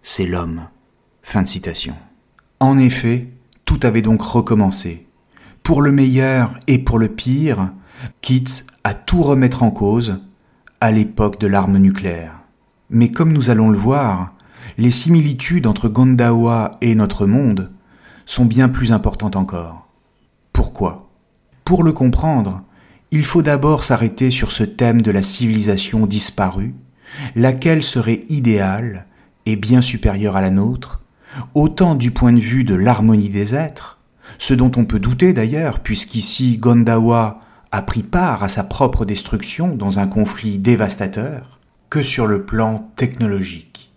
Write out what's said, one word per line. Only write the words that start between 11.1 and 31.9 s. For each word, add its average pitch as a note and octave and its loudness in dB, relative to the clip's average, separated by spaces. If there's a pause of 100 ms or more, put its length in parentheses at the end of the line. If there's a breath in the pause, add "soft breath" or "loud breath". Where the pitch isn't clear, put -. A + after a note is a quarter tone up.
de G#2+ -2
l'arme G2 2
nucléaire. F#2+ 0 (480)
Mais A#2 2
comme D#3+ 2
nous C#3 0
allons A2 4
le G#2 2
voir, G#2 -2 (420 loud breath)
les B2 4
similitudes D3+ 2
entre G#2+ -2
Gondawa A#2 2
et A2+ 2
notre G2+ 0
monde G#2 0 (560 soft breath)
sont B2 2
bien B2 4
plus B2+ 0
importantes G#2 -2
encore. E2+ -6 (680)
Pourquoi ? - -4 (560)
Pour E3+ 0
le D#3 4
comprendre, A#2+ -2 (480 soft breath)
il D3+ 0
faut E3+ 0
d'abord D3 0
s'arrêter A#2 0
sur - -2
ce - 0
thème A#2 2
de G#2 2
la G2 2
civilisation G#2+ 0
disparue, G2+ -2 (600 loud breath)
laquelle C3 2
serait A2+ 0
idéale G#2+ -2 (400 soft breath)
et A2 -2
bien G#2+ 2
supérieure G#2 -2
à F#2+ 0
la F#2+ 0
nôtre, G#2+ -2 (540 loud breath)
autant D#3 2